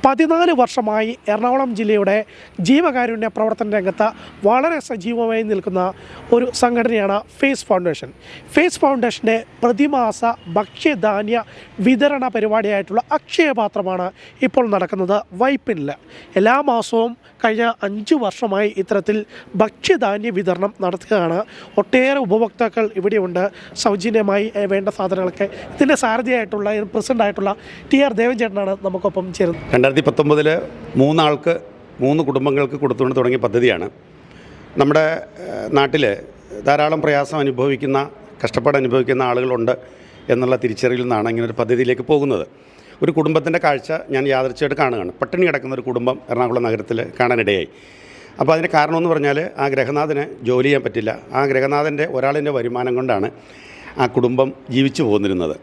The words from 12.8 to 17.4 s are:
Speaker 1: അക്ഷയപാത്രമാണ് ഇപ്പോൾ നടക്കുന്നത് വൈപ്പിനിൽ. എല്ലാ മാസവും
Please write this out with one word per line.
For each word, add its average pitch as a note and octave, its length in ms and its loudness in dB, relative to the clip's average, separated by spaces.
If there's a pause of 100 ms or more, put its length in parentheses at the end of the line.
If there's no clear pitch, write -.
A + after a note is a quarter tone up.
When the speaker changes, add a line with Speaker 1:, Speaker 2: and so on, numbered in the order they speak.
Speaker 1:
അക്ഷയപാത്രമാണ് G3+ 920 -2 (400)
ഇപ്പോൾ B3 280 2
നടക്കുന്നത് F#3+ 420 0 (260)
വൈപ്പിനിൽ. G3 480 -2 (500)
എല്ലാ A3+ 140 4 (160)
മാസവും A#3 420 0 (300)